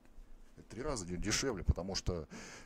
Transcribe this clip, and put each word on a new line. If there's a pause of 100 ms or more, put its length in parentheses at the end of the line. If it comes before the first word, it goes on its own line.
(560)
Это
три
раза
де-,
дешевле,
потому
что (380)